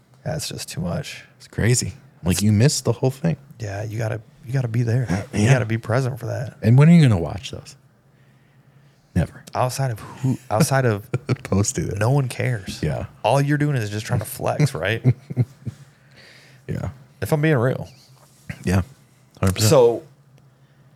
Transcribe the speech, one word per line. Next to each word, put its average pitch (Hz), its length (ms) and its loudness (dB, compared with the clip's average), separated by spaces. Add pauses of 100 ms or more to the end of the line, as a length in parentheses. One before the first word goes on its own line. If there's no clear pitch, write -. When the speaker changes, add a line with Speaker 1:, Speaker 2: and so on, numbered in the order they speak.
(240)
Speaker 1:
That's - 260 -6
just - 200 -12
too - 120 -8
much. 82 420 -8 (140)
Speaker 2:
It's - 100 -20
crazy. - 460 0 (300)
Like, 92 200 0
you 107 80 4
missed 113 340 2
the 120 60 0
whole 131 200 0
thing. 165 260 -4 (220)
Speaker 1:
Yeah, 104 240 -10
you 110 140 -10
gotta, 110 240 -6 (240)
you 117 80 -12
gotta 127 140 -2
be 117 160 0
there. 117 240 0 (260)
You 104 120 2
Speaker 2:
Yeah. 135 80 6
Speaker 1:
gotta 120 120 2
be 113 140 -2
present 120 400 -2
for 117 80 -10
that. 110 340 -8
Speaker 2:
And 113 160 6
when 151 120 8
are - 20 10
you 170 100 10
gonna 113 200 6
watch 76 300 -6
those? - 240 -16 (1400)
Never. - 280 -2 (120)
Speaker 1:
Outside 127 360 -2
of 104 80 -10
who? - 380 -4 (140)
Outside 131 340 2
of 104 260 -2
Speaker 2:
<laughs> - 320 -4
Posted - 460 -2
it. 101 80 -6
Speaker 1:
no 110 140 0
one 139 160 0
cares. 117 560 -4
Speaker 2:
Yeah. 76 220 -4 (180)
Speaker 1:
All 135 180 2
you're 143 160 0
doing 147 180 0
is 107 140 -4
just 107 160 -6
trying 117 140 -2
to 98 60 -4
flex, - 500 -2
right? 95 280 -4 (320)
Speaker 2:
<laughs> 127 100 0 (1200)
Yeah. - 220 -8 (320)
Speaker 1:
If - 120 -4
I'm 151 80 2
being 156 160 2
real. 123 320 -2 (720)
Speaker 2:
Yeah. 92 200 0 (560)
Hundred 95 140 2
percent. 107 160 2
Speaker 1:
So 120 340 6 (920)